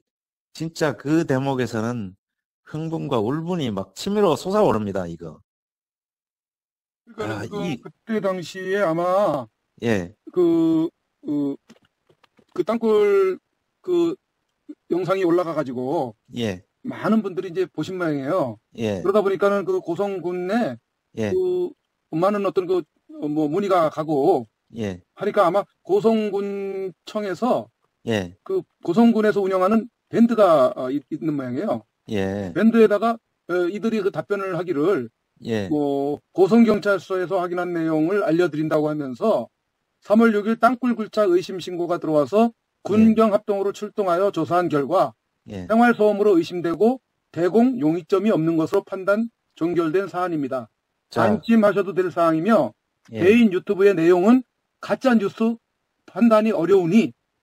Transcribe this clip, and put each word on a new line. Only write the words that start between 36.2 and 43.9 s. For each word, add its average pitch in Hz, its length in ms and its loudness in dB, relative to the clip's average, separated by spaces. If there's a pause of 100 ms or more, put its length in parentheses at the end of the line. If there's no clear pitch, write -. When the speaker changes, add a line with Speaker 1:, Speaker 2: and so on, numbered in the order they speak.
Speaker 2:
고성경찰서에서 190 1080 2
확인한 175 340 -4
내용을 160 500 0
알려드린다고 156 640 0
하면서 147 600 -2 (520)
삼월 220 320 4
육 208 140 -2
일 226 120 -2
땅굴 240 360 0
굴착 208 340 -2
의심 180 300 -2
신고가 170 400 -6
들어와서 156 460 2
Speaker 1:
예. 233 60 -2 (320)
Speaker 2:
군경 220 500 4
합동으로 202 400 -2
출동하여 196 580 -2